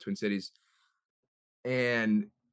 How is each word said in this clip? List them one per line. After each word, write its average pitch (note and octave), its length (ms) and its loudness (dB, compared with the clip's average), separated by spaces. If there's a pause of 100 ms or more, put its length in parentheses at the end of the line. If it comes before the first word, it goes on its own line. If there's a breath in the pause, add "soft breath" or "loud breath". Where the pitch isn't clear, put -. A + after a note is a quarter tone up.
Twin G2+ 140 -6
Cities. G2+ 360 -4 (1120)
And A#2 680 2 (220)